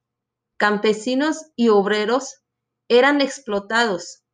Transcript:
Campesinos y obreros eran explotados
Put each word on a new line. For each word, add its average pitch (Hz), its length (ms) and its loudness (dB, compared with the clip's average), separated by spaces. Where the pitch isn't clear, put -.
Campesinos 226 960 -2
y 233 140 2
obreros 214 760 0
eran 269 320 4
explotados 220 1120 -4